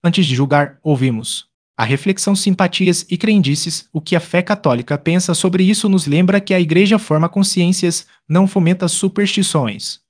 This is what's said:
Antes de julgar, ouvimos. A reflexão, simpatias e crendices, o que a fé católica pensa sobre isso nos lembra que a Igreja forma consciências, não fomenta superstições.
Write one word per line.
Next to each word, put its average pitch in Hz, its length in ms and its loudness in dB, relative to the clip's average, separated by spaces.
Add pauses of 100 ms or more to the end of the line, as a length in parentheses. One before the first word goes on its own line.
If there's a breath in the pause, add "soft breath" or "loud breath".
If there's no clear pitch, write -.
Antes 175 220 2
de 131 100 0
julgar, 143 440 0
ouvimos. 131 640 -2 (300)
A 117 60 -4
reflexão, 190 540 -2
simpatias 180 720 0
e 180 60 -2
crendices, 165 760 0
o 156 80 -4
que - 140 -4
a 165 60 2
fé 180 220 -2
católica 147 540 -2
pensa 170 380 0
sobre 185 300 0
isso 208 240 2
nos 185 180 2
lembra 185 340 2
que 196 140 -4
a 180 60 2
Igreja 185 400 2
forma 156 280 0
consciências, 180 800 0 (220 soft breath)
não 180 180 4
fomenta 185 400 0
superstições. 180 1120 -2 (120)